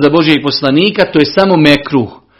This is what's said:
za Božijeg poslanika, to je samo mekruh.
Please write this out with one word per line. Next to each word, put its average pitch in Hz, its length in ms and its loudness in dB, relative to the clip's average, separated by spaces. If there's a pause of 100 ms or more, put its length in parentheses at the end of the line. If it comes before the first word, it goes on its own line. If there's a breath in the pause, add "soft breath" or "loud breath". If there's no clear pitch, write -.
za 147 80 2
Božijeg 156 320 0
poslanika, 151 680 -2
to 160 60 0
je 147 60 4
samo 190 320 0
mekruh. 147 540 0 (300 soft breath)